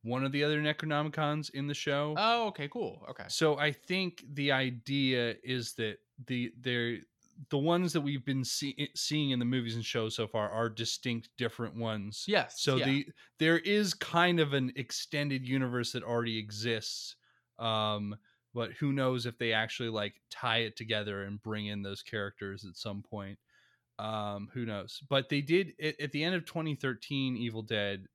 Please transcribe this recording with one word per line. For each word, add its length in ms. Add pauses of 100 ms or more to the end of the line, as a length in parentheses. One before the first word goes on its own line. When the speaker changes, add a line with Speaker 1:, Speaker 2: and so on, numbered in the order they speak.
Speaker 1:
one 220
of 80
the 120
other 180
Necronomicons 880
in 160
the 80
show. 420
Speaker 2:
Oh, 320
okay, 200
cool. 420
Okay. 180
Speaker 1:
So 300
I 140
think 560
the 240
idea 880
is 320
that 240 (260)
the, 320
they're, 420 (520)
the 80
ones 360
that 80
we've 220
been 200
see-, 500
seeing 360
in 100
the 40
movies 300
and 100
shows 300
so 140
far 200
are 220
distinct, 680
different 380
ones. 540
Speaker 2:
Yes, 320
Speaker 1:
So 160
Speaker 2:
yeah. 80
Speaker 1:
the, 240 (320)
there 180
is 360
kind 440
of 140
an 240
extended 720
universe 440
that 120
already 340
exists. 800 (420)
Um, 580 (380)
but 180
who 180
knows 360
if 100
they 160
actually, 380
like, 400
tie 300
it 160
together 480
and 180
bring 240
in 160
those 200
characters 600
at 100
some 280
point. 360 (600)
Um, 560
who 100
knows? 420
But 220
they 140
did, 400
at, 180
at 120
the 120
end 120
of 100
twenty 280
thirteen 640
Evil 260
Dead 520